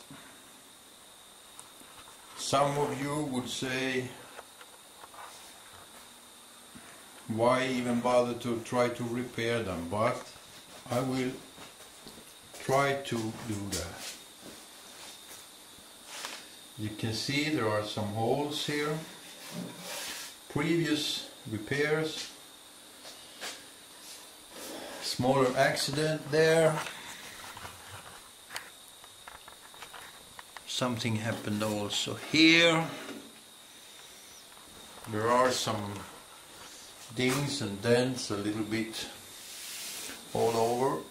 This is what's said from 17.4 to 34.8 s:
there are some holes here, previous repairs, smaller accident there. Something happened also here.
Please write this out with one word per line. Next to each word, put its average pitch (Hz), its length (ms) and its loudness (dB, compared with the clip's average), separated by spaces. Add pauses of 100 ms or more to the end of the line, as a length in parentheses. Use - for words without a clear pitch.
there 117 280 2
are 107 100 0 (100)
some 104 160 -2
holes 135 540 0
here, 151 320 0 (1500)
previous 151 760 2 (240)
repairs, 151 800 0 (2750)
smaller 131 540 4
accident 151 760 2
there. 160 420 8 (4000)
Something 117 520 0
happened 107 460 -2
also 104 520 -2 (160)
here. 165 560 10 (2250)